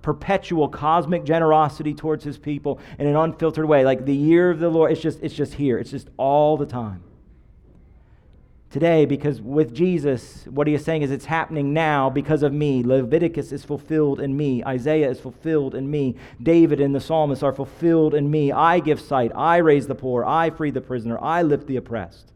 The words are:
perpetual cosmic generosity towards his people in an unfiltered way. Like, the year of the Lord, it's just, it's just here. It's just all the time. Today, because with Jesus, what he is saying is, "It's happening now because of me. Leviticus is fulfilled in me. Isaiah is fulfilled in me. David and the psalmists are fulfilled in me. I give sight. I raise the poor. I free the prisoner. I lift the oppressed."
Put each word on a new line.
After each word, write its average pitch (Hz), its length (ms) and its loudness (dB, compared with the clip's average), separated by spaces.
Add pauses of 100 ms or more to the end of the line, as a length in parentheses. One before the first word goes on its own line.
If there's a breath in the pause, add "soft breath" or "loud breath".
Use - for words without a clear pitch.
perpetual 160 640 -2
cosmic 165 560 -2
generosity 156 680 2
towards 156 280 -4
his 143 140 -10
people 147 420 -6 (200 loud breath)
in 143 80 -2
an 147 100 2
unfiltered 156 480 0
way. 147 220 6
Like, 131 180 0
the 139 100 0
year 165 360 4
of 165 80 -2
the 170 100 0
Lord, 160 240 4
it's 151 80 -2
just, 151 220 -4
it's 156 120 -8
just 139 200 -4
here. 139 240 -2
It's - 120 -8
just 139 280 -14
all 147 400 2
the 143 80 -4
time. 110 360 -10 (1700 soft breath)
Today, 160 360 4
because 139 340 -4
with 143 320 -2
Jesus, 143 720 -2
what 143 220 -2
he 151 80 2
is 147 100 -4
saying 160 160 -2
is, 139 100 -2
"It's 139 140 -6
happening 151 480 -4
now 147 380 0
because 143 320 -2
of 143 100 0
me. 143 300 0
Leviticus 135 680 0
is 139 140 -12
fulfilled 147 560 -2
in 135 160 -4
me. 139 260 -2
Isaiah 139 460 0
is 117 100 -4
fulfilled 143 560 -4
in 135 160 -6
me. 139 260 -2 (260 loud breath)
David 165 360 6
and 139 160 2
the 135 60 -2
psalmists 151 420 -2
are 139 120 0
fulfilled 156 580 2
in 143 180 0
me. 147 220 2
I 170 280 2
give 147 200 0
sight. 127 340 -2
I 160 220 2
raise 151 300 4
the 131 80 -6
poor. 123 280 -4
I 160 280 0
free 156 200 -4
the 135 120 -6
prisoner. 117 360 -6
I 165 220 -2
lift 147 260 0
the 135 100 -6
oppressed." 113 600 -10